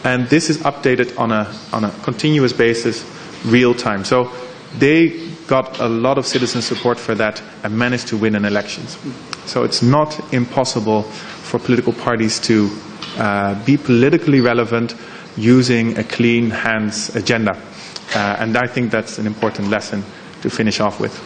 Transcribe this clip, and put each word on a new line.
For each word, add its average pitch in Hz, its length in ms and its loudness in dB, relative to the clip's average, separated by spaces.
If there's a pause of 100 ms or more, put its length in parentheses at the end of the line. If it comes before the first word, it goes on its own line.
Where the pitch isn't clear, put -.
And 127 240 0
this 151 220 4
is 151 100 2
updated 127 580 0
on 117 140 0
a, 107 200 0 (200)
on 110 140 -2
a 101 60 -2 (120)
continuous 135 480 2
basis, 117 520 2 (420)
real 120 280 6
time. 107 300 -2
So 123 260 2 (480)
they 156 480 4 (220)
got 131 320 0
a 120 80 0
lot 117 300 2
of 127 80 -2
citizen 123 360 -2
support 120 380 -2
for 113 160 -4
that 107 260 -2 (220)
and 107 140 -2
managed 123 320 0
to 117 80 -2
win 107 180 2
an 101 80 0
elections. 101 540 -2 (480)
So 123 180 0
it's - 180 0
not 147 520 2
impossible 117 680 0
for - 560 -8
political 120 340 2
parties 113 480 0
to, 104 280 4 (480)
uh, 101 460 0
be 139 140 4
politically 139 640 4
relevant 117 520 2 (440)
using 117 600 4
a 107 60 -2
clean 117 460 2
hands 107 680 -2
agenda. 113 360 0 (640)
Uh, 101 240 0
and 110 180 0
I 123 100 2
think 120 240 -2
that's 110 260 -2
an 107 100 -2
important 107 420 -2
lesson 101 340 -2 (380)
to - 80 -2
finish 110 300 0
off 104 200 -2
with. 110 140 -4 (120)